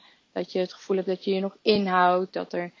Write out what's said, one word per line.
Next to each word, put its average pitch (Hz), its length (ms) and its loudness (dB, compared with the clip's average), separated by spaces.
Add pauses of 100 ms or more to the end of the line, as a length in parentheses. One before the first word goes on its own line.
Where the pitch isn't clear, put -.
(320)
dat - 200 -6
je 190 60 -2
het 185 140 -2
gevoel - 240 -4
hebt 185 120 -2
dat 185 160 -4
je 196 100 0
je 190 60 -2
nog 196 220 -6
inhoudt, 185 680 2
dat 180 200 -8
er 175 280 -6